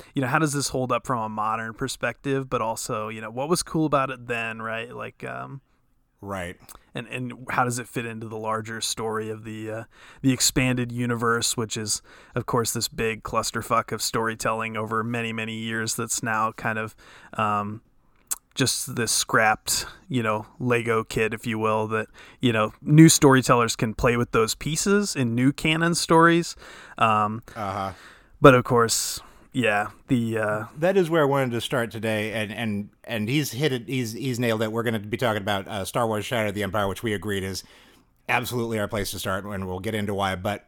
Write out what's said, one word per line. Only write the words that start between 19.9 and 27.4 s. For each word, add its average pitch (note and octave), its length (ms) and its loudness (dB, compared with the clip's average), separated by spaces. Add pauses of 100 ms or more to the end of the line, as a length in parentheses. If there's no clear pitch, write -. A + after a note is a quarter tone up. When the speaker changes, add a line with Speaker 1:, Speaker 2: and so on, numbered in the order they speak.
Speaker 1:
you B2+ 140 0
know, G#2+ 220 0 (140)
Lego A#2 460 2
kit, A2 280 0
if A2+ 140 -8
you A2+ 120 -2
will, A2 280 0
that, A2 220 -2 (320)
you A#2+ 120 4
know, A2 200 2 (100)
new D#3 260 12
storytellers C3 680 6
can A2 180 -2
play A#2+ 220 2
with A#2+ 160 0
those A2+ 240 2
pieces G3 580 0
in A#2+ 220 0
new B2+ 160 4
canon E3 420 0
stories. E3+ 600 4 (420)
Um, G#2+ 440 2 (120)